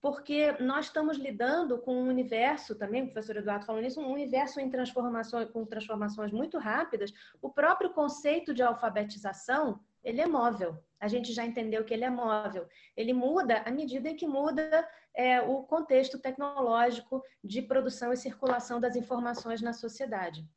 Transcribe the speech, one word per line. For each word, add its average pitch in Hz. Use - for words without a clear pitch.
porque 285
nós 277
estamos 302
lidando 262
com 254
um 254
universo 247
também, 214
o 262
professor 214
Eduardo 202
falou 220
nisso, 262
um 269
universo 277
em 269
transformações, 233
com 226
transformações 214
muito 285
rápidas. 214
O 269
próprio 359
conceito 294
de 247
alfabetização, 220
ele 233
é 339
móvel. 226
A 208
gente 233
já 233
entendeu 220
que 226
ele 226
é -
móvel. 214
Ele 226
muda 254
à -
medida 269
em 320
que 339
muda, 311
é, 254
o 262
contexto 269
tecnológico 262
de 202
produção 262
e 254
circulação 247
das 240
informações 233
na 233
sociedade. 196